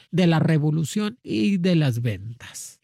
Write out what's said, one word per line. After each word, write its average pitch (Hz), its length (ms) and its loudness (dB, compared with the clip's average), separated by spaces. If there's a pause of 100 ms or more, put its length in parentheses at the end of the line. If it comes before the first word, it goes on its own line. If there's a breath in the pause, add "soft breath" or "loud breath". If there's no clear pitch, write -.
(120 loud breath)
de 175 160 4
la 165 100 4
revolución 160 840 0
y 208 320 0
de 180 180 2
las 135 260 2
ventas. 113 840 -8